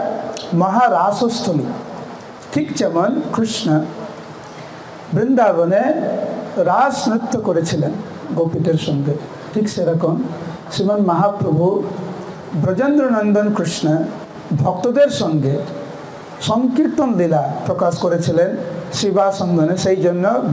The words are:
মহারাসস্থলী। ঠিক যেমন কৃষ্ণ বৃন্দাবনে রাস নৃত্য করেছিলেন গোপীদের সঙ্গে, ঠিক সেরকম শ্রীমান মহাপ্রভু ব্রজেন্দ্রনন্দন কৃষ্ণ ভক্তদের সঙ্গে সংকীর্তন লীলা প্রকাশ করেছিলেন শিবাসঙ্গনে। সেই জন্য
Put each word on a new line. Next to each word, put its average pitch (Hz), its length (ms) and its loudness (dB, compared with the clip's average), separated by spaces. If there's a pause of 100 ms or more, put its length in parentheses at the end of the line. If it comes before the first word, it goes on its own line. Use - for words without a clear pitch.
(640)
মহারাসস্থলী। 196 1040 2 (840)
ঠিক 151 160 0 (140)
যেমন 175 300 2 (240)
কৃষ্ণ - 340 -2 (1400)
বৃন্দাবনে 202 720 4 (880)
রাস 247 260 4 (140)
নৃত্য 226 240 0 (140)
করেছিলেন 165 440 0 (440)
গোপীদের 165 500 2
সঙ্গে, 143 280 0 (360)
ঠিক 214 240 0
সেরকম 170 400 0 (580)
শ্রীমান 208 280 0 (100)
মহাপ্রভু 170 540 2 (1000)
ব্রজেন্দ্রনন্দন 214 840 2 (120)
কৃষ্ণ 170 280 -2 (760)
ভক্তদের 240 480 2 (100)
সঙ্গে 147 340 0 (920)
সংকীর্তন 254 720 2
লীলা 160 240 2 (240)
প্রকাশ 175 280 2 (100)
করেছিলেন 170 460 2 (480)
শিবাসঙ্গনে। 185 760 2 (100)
সেই 190 220 2
জন্য 175 180 2 (280)